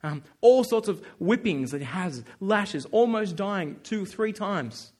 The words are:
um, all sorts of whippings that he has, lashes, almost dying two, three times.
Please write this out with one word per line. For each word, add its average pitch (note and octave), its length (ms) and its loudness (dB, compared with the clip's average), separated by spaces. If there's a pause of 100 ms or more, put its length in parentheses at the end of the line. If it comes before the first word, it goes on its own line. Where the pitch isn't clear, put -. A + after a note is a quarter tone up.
um, D3+ 200 -8 (180)
all B3 240 8
sorts A3+ 240 0
of F3+ 160 -4 (140)
whippings F3 520 0
that C#3+ 100 -6
he C#3 60 -8
has, D3 380 -6 (160)
lashes, G3 460 -2
almost G#3+ 500 2
dying F#3+ 460 -4
two, G#3+ 220 -4
three A3 280 -4
times. F#3+ 680 -6